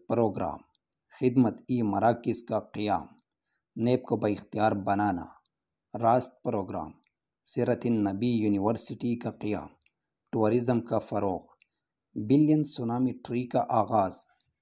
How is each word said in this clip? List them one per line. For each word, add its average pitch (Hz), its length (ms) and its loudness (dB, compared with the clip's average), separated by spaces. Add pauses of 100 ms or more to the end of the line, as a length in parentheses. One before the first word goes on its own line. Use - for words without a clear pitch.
प्रोग्राम, 95 520 0 (520)
खिदमत 123 580 0
ई 123 140 0
मराकज़ 107 640 2
का 107 100 0 (160)
क़ियाम, 101 340 -2 (680)
नेब 123 320 2
को 117 80 0
बाइख्तियार 104 580 0 (100)
बनाना, 101 480 -2 (640)
रास्त 117 500 2
प्रोग्राम, 95 480 -4 (540)
सीरत 120 400 0
नबी 107 480 0
यूनिवर्सिटी 110 840 0
का 120 160 -6
क़ियाम, 95 360 -6 (640)
टूरिज़्म 117 500 2
का 110 180 -2
फ़रोग़, 101 440 -2 (720)
बिलियन 151 480 4
सुनामी 127 480 -2 (140)
ट्री 123 200 -4
का 123 140 0 (120)
आगाज़, 104 440 2 (460)